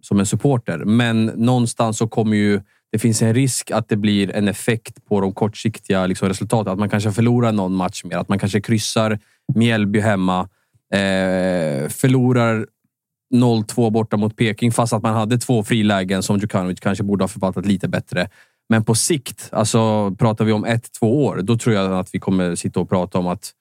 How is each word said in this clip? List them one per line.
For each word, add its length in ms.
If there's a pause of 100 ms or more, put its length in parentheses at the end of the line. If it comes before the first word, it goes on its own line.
som 180
en 60
supporter, 600
men 400
någonstans 720
så 100
kommer 300
ju... 240 (300)
Det 80
finns 220
en 120
risk 380
att 180
det 80
blir 380
en 120
effekt 640
på 120
de 120
kortsiktiga, 720
liksom, 220
resultaten. 460
Att 60
man 100
kanske 220
förlorar 400
någon 240
match 280
mer, 140
att 120
man 100
kanske 220
kryssar 580 (360)
Mjällby 440
hemma, 480 (460)
eh, 960
förlorar 760 (680)
noll 300
två 260
borta 280
mot 200
Peking, 340
fast 220
att 100
man 120
hade 220
två 260
frilägen 600
som 140
Djukanovic 420
kanske 240
borde 200
ha 40
förvaltat 380
lite 220
bättre. 420 (400)
Men 140
på 120
sikt, 560
alltså, 640
pratar 300
vi 60
om 140
ett, 340
två 260
år, 180
då 140
tror 180
jag 180
att 220
vi 40
kommer 360
sitta 240
och 100
prata 300
om 80
att 340